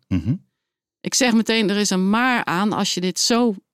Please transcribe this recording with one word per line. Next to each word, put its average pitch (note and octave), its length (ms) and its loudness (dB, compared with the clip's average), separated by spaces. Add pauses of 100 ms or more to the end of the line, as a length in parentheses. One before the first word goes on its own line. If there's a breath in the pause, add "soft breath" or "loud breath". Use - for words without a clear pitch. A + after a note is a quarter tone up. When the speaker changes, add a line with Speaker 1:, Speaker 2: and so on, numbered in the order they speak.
Speaker 1:
Mhm. F#2+ 280 0 (640)
Speaker 2:
Ik - 120 -8
zeg A#3 200 2
meteen, A3 360 2
er G3+ 80 -2
is G#3 120 0
een F#3+ 200 0
maar A#3+ 360 0
aan F#3 280 0
als G3 200 -2
je F3+ 80 -6
dit F3+ 180 -4
zo A#3 360 2 (180)